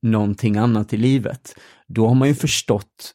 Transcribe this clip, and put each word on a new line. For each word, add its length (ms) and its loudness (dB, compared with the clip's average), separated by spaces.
någonting 560 0
annat 360 0
i 40 -4
livet, 580 -2
då 200 0
har 80 4
man 120 4
ju 80 4
förstått 800 -4